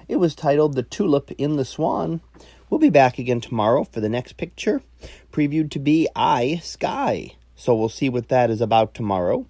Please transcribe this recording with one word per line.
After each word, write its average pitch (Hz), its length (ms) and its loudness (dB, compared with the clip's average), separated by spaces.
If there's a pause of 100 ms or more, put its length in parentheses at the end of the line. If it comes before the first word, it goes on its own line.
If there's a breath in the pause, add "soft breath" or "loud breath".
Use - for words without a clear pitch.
It - 80 -2
was 175 180 0
titled 147 380 2
The 127 100 -4
Tulip 147 540 -2
in 147 180 -2
the 139 80 0
Swan. 160 560 -4 (500 loud breath)
We'll 311 120 0
be 302 80 6
back 139 280 4
again 120 220 -2
tomorrow 117 460 0
for - 160 -8
the 107 80 0
next 120 240 -6
picture, - 480 -6 (500 loud breath)
previewed 151 400 -2
to - 80 -6
be 151 360 2
I 135 480 0
Sky. - 720 -4 (200)
So 123 200 0
we'll 110 120 0
see 135 220 -4
what 120 180 -4
that 123 220 2
is 110 100 -2
about 113 340 2
tomorrow. 101 560 -2